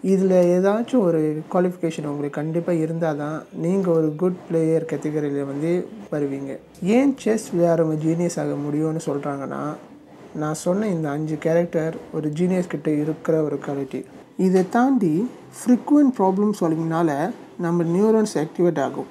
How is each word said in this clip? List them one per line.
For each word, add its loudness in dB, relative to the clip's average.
இதுல 4
ஏதாச்சும் 4
ஒரு 2
qualification -2
உங்களுக்கு -4
கண்டிப்பா -4
இருந்தா -2
தான் -6
நீங்க 0
ஒரு 2
good -2
player 2
கேட்டகரியில -4
வந்து -2
வருவீங்க. -4
ஏன் 4
chess -2
விளையாடுறவங்க 4
ஜீனியஸ் 0
ஆக -2
முடியும்னு -2
சொல்றாங்கன்னா, -6
நான் -4
சொன்ன 0
இந்த -2
அஞ்சு -4
character 0
ஒரு -2
ஜீனியஸ் 0
கிட்ட -4
இருக்கிற 0
ஒரு -2
quality. -6
இதை 4
தாண்டி 2
frequent 2
problem 2
சால்விங்னால 0
நம்ம 0
neurons 2
activate 0
ஆகும். -4